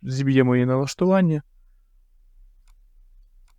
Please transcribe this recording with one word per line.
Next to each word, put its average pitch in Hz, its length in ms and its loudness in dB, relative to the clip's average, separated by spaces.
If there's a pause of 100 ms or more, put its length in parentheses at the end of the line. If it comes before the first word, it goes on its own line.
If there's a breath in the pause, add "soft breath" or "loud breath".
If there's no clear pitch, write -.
зіб'ємо 131 540 0
її 123 100 0
налаштування. 156 760 0 (2250)